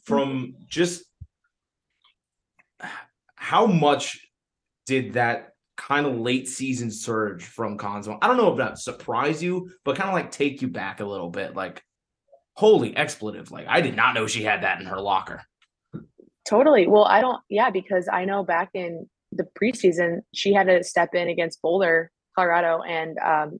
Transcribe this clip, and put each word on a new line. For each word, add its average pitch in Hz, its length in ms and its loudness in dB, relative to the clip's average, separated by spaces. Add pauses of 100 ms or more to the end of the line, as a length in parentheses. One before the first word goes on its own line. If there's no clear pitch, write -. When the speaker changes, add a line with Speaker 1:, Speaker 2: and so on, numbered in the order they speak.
Speaker 1:
from 135 460 -2
Speaker 2:
Mm-hmm. - 200 -20
Speaker 1:
just 175 360 -2 (2250)
how 202 300 2
much 147 600 2 (600)
did 123 280 -2
that 120 360 -2 (260)
kind 147 300 -2
of 127 120 -4
late 127 300 -2
season 123 420 -4
surge 107 540 -6
from 107 340 -8
Konsmo? 104 420 -8
I 185 60 2
don't 247 100 4
know 214 160 4
if 110 60 -4
that 117 200 -4
surprised 135 640 -4
you, 180 280 -4 (140)
but - 120 -2
kind 190 120 -4
of, 190 60 -2
like, 165 160 -4
take 143 320 -4
you 131 60 -4
back 98 320 -8
a 107 40 -6
little 95 260 -8
bit. 95 240 -8
Like, 92 280 -8 (720)
holy 185 420 4
expletive! 120 540 -6
Like, - 180 -14
I 135 120 4
did 120 160 -2
not 123 180 4
know 110 120 0
she 110 160 -4
had 104 200 0
that 92 180 0
in 95 60 -12
her 95 140 -6
locker. 98 420 -2 (1040)
Speaker 2:
Totally. 233 420 6
Well, 208 180 8
I 202 160 6
don't, 254 280 0
yeah, 226 220 2
because 185 420 -2
I 180 120 -2
know 196 180 -2
back 175 320 -2
in 170 340 -8 (220)
the 185 160 -6 (140)
preseason, 175 580 2 (160)
she - 180 0
had 196 140 4
to 180 180 4
step 170 300 0
in 175 140 0
against 170 340 -4
Boulder, 165 480 2 (260)
Colorado, 170 460 2
and, 160 360 -6
um, 151 420 0